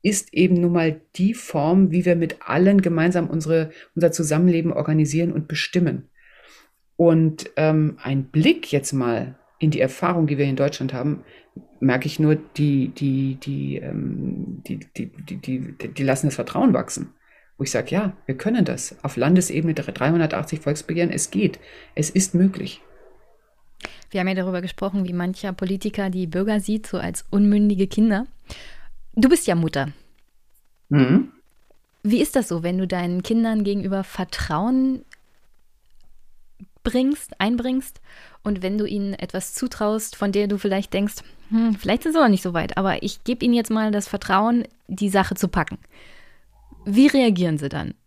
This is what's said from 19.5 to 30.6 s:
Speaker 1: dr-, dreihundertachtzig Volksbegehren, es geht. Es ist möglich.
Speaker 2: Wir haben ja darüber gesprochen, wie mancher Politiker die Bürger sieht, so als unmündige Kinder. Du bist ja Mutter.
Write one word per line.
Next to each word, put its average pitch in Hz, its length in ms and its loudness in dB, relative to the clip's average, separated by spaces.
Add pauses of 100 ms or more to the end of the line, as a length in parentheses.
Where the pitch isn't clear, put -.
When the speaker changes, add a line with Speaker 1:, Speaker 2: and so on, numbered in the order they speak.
Speaker 1:
dr-, - 180 -6
dreihundertachtzig 156 680 0
Volksbegehren, 165 500 -2
es - 220 -4
geht. 202 280 0 (360)
Es 156 160 -2
ist 190 240 0
möglich. - 460 0 (1300)
Speaker 2:
Wir 196 80 -4
haben 185 80 -2
ja 190 80 -2
darüber 185 260 -4
gesprochen, 190 460 -4
wie 175 60 -6
mancher 185 400 -4
Politiker 190 580 -4
die 185 160 -4
Bürger 196 320 0
sieht, 214 260 -4
so 190 120 -6
als - 340 -8
unmündige 202 560 4
Kinder. 214 400 2 (920)
Du 254 120 6
bist 320 180 4
ja 180 80 2
Mutter. 151 360 0 (1000)